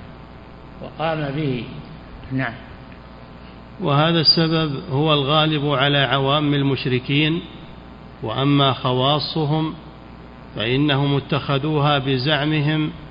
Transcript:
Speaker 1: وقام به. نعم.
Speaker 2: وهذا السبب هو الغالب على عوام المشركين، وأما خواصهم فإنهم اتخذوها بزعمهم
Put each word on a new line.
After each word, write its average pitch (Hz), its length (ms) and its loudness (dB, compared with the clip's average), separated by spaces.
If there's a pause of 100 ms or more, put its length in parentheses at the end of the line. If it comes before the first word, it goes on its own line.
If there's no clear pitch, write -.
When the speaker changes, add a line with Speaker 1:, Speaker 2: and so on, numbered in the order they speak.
(840)
Speaker 1:
وقام 151 540 -4
به. 131 280 -2 (680)
نعم. 131 200 -2 (1300)
Speaker 2:
وهذا 160 400 4
السبب 160 600 2 (100)
هو 151 220 4
الغالب 147 540 4
على 143 320 4
عوام 139 560 4
المشركين، 139 880 2 (840)
وأما 135 500 4
خواصهم 143 1000 0 (840)
فإنهم 139 600 2
اتخذوها 143 840 2
بزعمهم 147 920 2 (200)